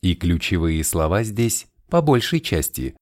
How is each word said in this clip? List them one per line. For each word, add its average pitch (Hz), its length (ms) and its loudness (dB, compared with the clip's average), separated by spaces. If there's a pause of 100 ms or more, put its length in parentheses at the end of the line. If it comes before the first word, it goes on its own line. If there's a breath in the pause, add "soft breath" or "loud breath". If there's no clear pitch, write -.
И 90 120 2
ключевые 82 680 0
слова 85 380 0
здесь 110 440 -2 (220)
«по 170 140 2
большей 143 380 2
части». 67 600 -4